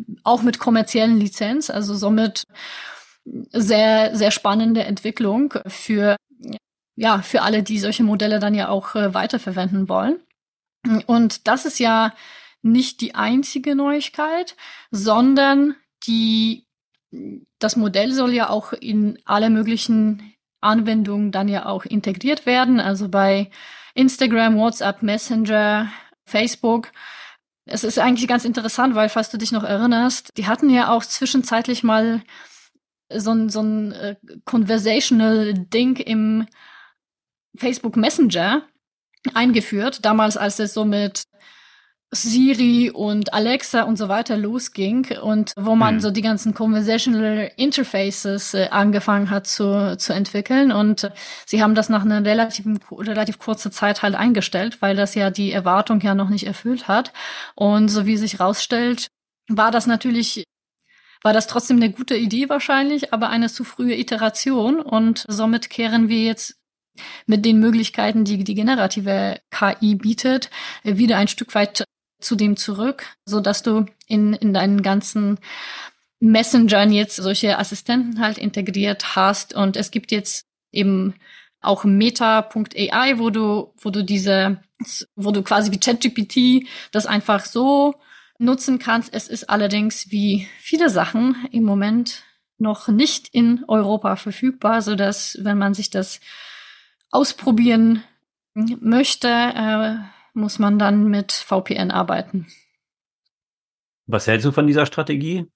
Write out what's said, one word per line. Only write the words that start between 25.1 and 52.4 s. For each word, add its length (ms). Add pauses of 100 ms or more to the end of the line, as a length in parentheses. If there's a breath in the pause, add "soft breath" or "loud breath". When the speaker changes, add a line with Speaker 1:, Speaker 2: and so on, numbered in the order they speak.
Speaker 1:
Facebook. 680 (720 loud breath)
Es 180
ist 160
eigentlich 260
ganz 200
interessant, 500
weil, 140
falls 200
du 80
dich 140
noch 140
erinnerst, 720
die 100
hatten 220
ja 240
auch 100
zwischenzeitlich 800
mal 380 (920 loud breath)
so 180
ein, 180
so 120
ein, 300
äh, 240 (300)
conversational 1080
Ding 440
im 500 (1080 soft breath)
Facebook 440
Messenger 640 (720)
eingeführt, 720
damals, 320
als 220
es 140
so 120
mit 380 (880 soft breath)
Siri 800
und 420
Alexa 500
und 120
so 140
weiter 260
losging 840
und 340
wo 200
man 200
Speaker 2:
Hm. 60
Speaker 1:
so 100
die 100
ganzen 320
Conversational 1000
Interfaces, 1000
äh, 160
angefangen 600
hat 180
zu, 500
zu 160
entwickeln. 600
Und, 320
äh, 60 (340 loud breath)
sie 180
haben 100
das 140
nach 160
einer 220
relativen, 540 (120)